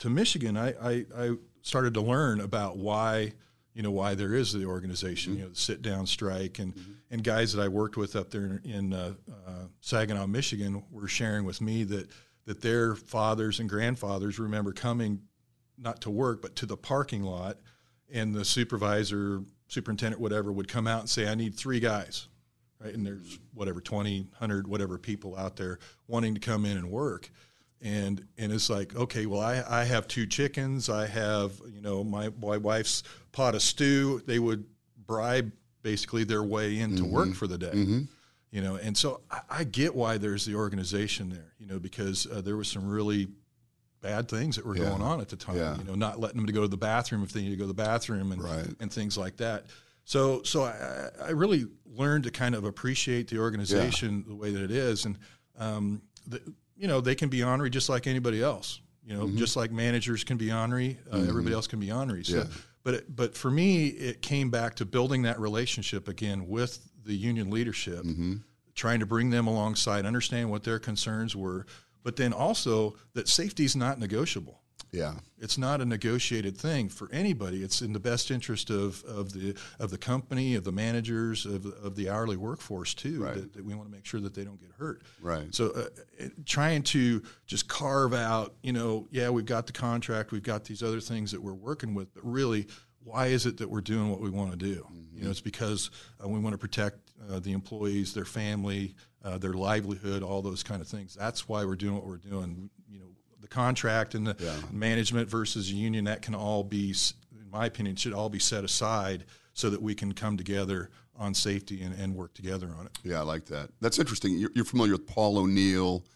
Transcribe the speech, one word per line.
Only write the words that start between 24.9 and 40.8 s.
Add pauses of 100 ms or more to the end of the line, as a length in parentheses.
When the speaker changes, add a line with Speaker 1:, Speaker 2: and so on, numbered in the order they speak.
Speaker 1:
people
out
there (280)
wanting
to
come
in
and
work. (500)
And, (140)
and
it's
like,
"Okay,
well,
I,
I
have
two
chickens.
I
have, (120)
you
know,
my, (120)
my
wife's (300)
pot
of
stew."
They
would (420)
bribe (320)
basically
their
way
into
work
Speaker 2:
Mm-hmm.
Speaker 1:
for
the
day.
Speaker 2:
Mm-hmm. (520)
Speaker 1:
You
know,
and
so
I, (100)
I
get
why
there's
the
organization